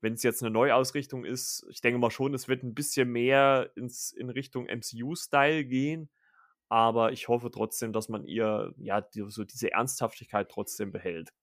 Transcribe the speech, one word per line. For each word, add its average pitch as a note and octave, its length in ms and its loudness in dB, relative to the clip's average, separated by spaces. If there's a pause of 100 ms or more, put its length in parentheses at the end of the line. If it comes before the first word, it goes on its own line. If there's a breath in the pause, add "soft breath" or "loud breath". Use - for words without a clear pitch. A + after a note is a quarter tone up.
wenn's A2+ 200 -2
jetzt A#2+ 200 2
eine A2+ 80 0
Neuausrichtung B2+ 720 2
ist, - 460 -6
ich - 100 -18
denke B2 180 2
mal A#2+ 120 4
schon, C#3 240 -2
es B2+ 120 -6
wird B2+ 160 0
ein A#2+ 120 -8
bisschen C3+ 360 0
mehr C3 640 4
ins, - 380 -10
in B2 160 -10
Richtung C3 380 -6
M-C-U-Style C#3 960 0
gehen, D3 460 -4 (580 soft breath)
aber A2+ 440 4
ich - 160 -10
hoffe A#2+ 220 2
trotzdem, A2 440 -4
dass A2 160 -2
man G#2+ 160 -6
ihr, G#2+ 500 0
ja, G2+ 240 -2
die, G#2 280 -10
so G#2 160 -8
diese - 280 -4
Ernsthaftigkeit A2+ 800 -2
trotzdem G2+ 420 -6
behält. E2+ 400 -8 (100)